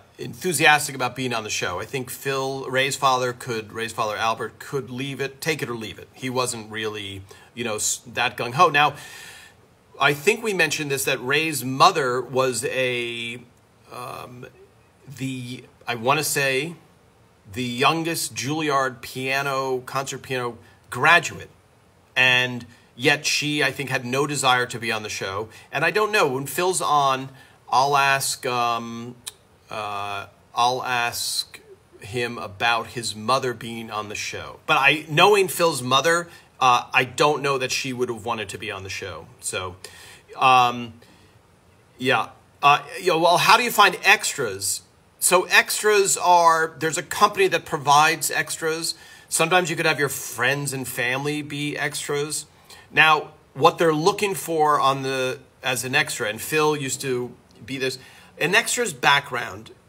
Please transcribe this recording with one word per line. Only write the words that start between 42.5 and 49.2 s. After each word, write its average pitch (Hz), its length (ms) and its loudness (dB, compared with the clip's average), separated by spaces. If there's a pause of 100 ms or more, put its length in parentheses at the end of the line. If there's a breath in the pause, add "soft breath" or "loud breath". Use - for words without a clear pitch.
Uh, 160 200 6 (180)
you 185 80 -6
know, 165 120 4
well, 170 180 6
how 185 180 6
do 240 80 6
you 233 80 0
find 196 320 6
extras? 117 800 0 (380)
So 185 260 4
extras 208 720 4
are, 165 640 4
there's 160 180 -2
a 175 60 -2
company 208 440 2
that 165 180 -2
provides 147 640 4
extras. 160 640 -4 (340 loud breath)